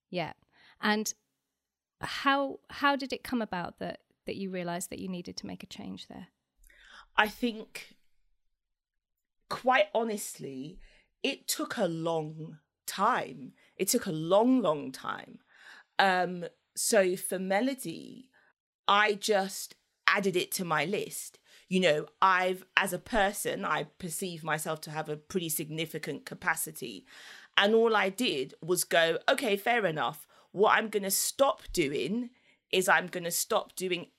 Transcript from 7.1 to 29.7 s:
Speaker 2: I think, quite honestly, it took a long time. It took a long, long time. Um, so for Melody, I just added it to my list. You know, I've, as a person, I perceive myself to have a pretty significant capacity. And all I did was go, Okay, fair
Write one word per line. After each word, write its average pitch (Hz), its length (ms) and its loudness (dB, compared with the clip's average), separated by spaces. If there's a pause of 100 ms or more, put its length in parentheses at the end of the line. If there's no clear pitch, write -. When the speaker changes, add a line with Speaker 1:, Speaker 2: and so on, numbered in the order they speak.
Speaker 2:
I 214 120 6
think, - 640 -6 (1500)
quite 254 460 2
honestly, 175 840 -6 (420)
it - 240 -4
took - 300 -4
a 214 100 2
long 160 720 -4 (280)
time. 202 640 -2 (240)
It 190 120 -2
took 240 180 0
a 190 60 -2
long, 196 480 6
long 151 300 0
time. - 480 -10 (600)
Um, 180 480 2 (280)
so 190 420 4
for 185 220 -4
Melody, 190 920 -4 (580)
I 208 260 6
just 196 600 0 (320)
added 196 260 0
it 180 180 -2
to 190 120 -6
my 156 200 -2
list. - 540 -8 (300)
You 185 120 0
know, 151 260 2 (140)
I've, 185 440 2 (120)
as 185 160 2
a 180 60 -2
person, 196 680 0
I 151 200 0 (140)
perceive 170 440 -8
myself 156 400 -4
to - 80 -12
have 151 180 -6
a 151 80 -6
pretty 170 320 -4
significant 156 800 -6
capacity. 156 800 -6 (500)
And 208 180 6
all 226 200 6
I 196 140 2
did 175 520 -2
was 170 220 0
go, 165 360 4 (100)
Okay, 254 280 2
fair 226 300 2